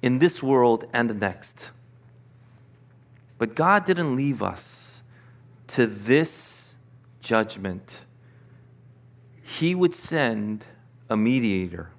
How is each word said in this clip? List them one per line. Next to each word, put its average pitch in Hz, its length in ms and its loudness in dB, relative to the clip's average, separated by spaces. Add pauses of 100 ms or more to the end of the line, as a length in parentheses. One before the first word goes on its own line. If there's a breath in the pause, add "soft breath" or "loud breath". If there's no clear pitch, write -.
in 127 160 2
this 165 240 2
world 123 500 4
and 120 160 2
the 107 60 -4
next. - 560 -6 (1700)
But 113 160 -4
God 185 300 4
didn't 170 300 0
leave 135 280 -2
us - 580 -10 (680 soft breath)
to 120 200 2
this 113 880 -2 (460)
judgment. 98 800 -4 (1400 soft breath)
He 170 320 -2
would 180 220 2
send 107 720 -2 (420)
a 110 80 0
mediator. 98 800 0